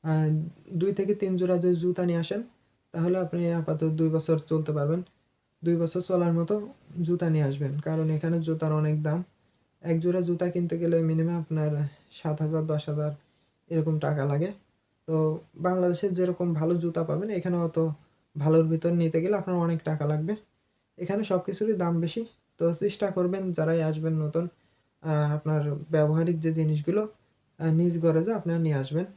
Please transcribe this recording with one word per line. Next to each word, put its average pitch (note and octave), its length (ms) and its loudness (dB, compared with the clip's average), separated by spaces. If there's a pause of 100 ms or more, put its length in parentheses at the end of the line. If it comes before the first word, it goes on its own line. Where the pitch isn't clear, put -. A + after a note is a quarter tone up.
আহ, D#3 460 0 (240)
দুই F#3 200 0
থেকে G3 220 0
তিন F#3+ 220 -2
জোড়া F3+ 220 2
যদি F3+ 160 2
জুতা F3 320 0
নিয়ে E3+ 120 0
আসেন G3+ 240 -2 (500)
তাহলে F3 260 0
আপনি F3 340 0
আপাতত D#3 320 -2
দুই D#3+ 240 2
বছর D#3 300 2
চলতে D#3 340 -2
পারবেন। D3+ 300 0 (640)
দুই E3+ 120 2
বছর E3 240 0
চলার F3 320 2
মতো G#3 360 0 (340)
জুতা E3+ 280 0
নিয়ে D#3 140 4
আসবেন, C#3 340 -2
কারণ D#3+ 320 -2
এখানে E3 300 0
জুতার D#3+ 320 -2
অনেক D3+ 300 0
দাম। D#3+ 220 -2 (560)
এক E3 200 0
জোড়া F3+ 200 0
জুতা F3 300 0
কিনতে F3 280 -2
গেলে E3 240 2
মিনিমাম D#3+ 380 0
আপনার D3+ 460 -2 (260)
সাত D3+ 300 -4
হাজার, D#3 240 0
দশ D3+ 220 -2
হাজার D3+ 240 -2 (560)
এরকম D#3 300 0
টাকা D3 260 0
লাগে। D3 280 0 (540)
তো D#3+ 340 0 (140)
বাংলাদেশে F3+ 560 0
যেরকম F3 440 0
ভালো D#3+ 220 0
জুতা E3 280 -2
পাবেন D#3+ 260 -2
এখানে F3+ 260 -2
অত E3 340 0 (480)
ভালোর D#3+ 280 4
ভিতর E3 260 0
নিতে E3 300 2
গেলে G3+ 140 0
আপনার F#3 200 -2
অনেক E3+ 260 0
টাকা D3+ 240 -2
লাগবে। D#3 300 -2 (640)
এখানে G3 260 -2
সব F#3+ 140 0
কিছুরই G3 340 -2
দাম E3+ 280 0
বেশি। E3+ 260 -4 (320)
তো E3 160 2
চেষ্টা G3+ 360 -2
করবেন F#3 420 -2
যারাই E3 300 0
আসবেন D#3 320 -2
নতুন, D#3 340 -2 (540)
আহ, D3+ 320 0
আপনার D3+ 400 0 (160)
ব্যবহারিক D#3+ 500 2
যে D#3+ 120 0
জিনিসগুলো, D#3+ 560 0 (500)
আহ, D#3+ 140 0
নিজ E3+ 260 2
গরজে E3 340 2
আপনারা E3+ 260 -2
নিয়ে D#3+ 160 2
আসবেন C#3 300 -2 (120)